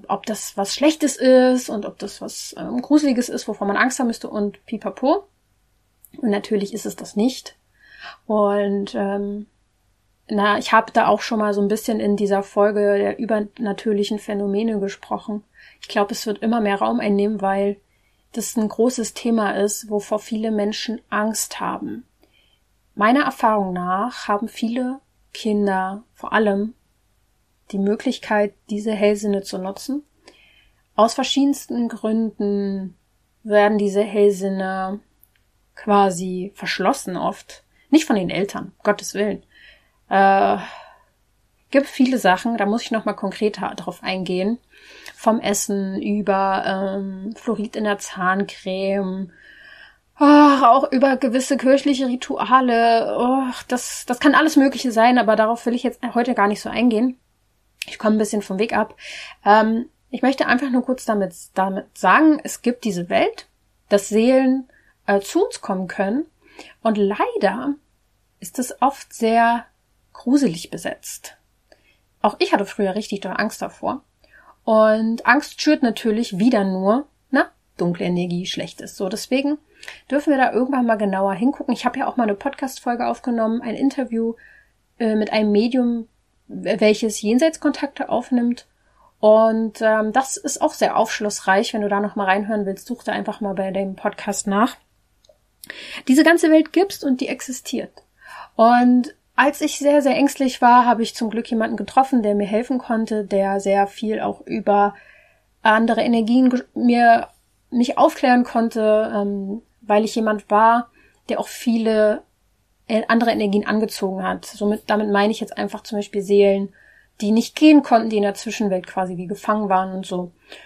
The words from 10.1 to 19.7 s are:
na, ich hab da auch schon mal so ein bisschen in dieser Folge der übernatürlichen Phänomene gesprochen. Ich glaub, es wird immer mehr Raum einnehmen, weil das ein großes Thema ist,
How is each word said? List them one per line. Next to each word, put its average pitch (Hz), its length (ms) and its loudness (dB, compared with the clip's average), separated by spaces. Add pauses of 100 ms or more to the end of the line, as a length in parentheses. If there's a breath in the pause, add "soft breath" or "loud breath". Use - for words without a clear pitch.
na, 208 300 2
ich - 120 -4
hab 226 220 4
da 226 140 4
auch 208 140 2
schon 220 180 -4
mal 208 140 0
so 202 80 -2
ein 202 60 0
bisschen 214 320 -2
in 208 160 0
dieser 196 280 0
Folge 202 540 2
der 202 200 -2
übernatürlichen 208 1040 -4
Phänomene 208 600 -2
gesprochen. 208 640 -8 (380 soft breath)
Ich - 60 -20
glaub, 202 240 -2
es - 160 -8
wird 208 120 -6
immer 226 220 0
mehr 202 160 0
Raum 220 220 0
einnehmen, 202 420 0
weil 196 360 -2 (560)
das - 220 -8
ein 214 120 0
großes 226 480 0
Thema 226 360 0
ist, 208 380 -2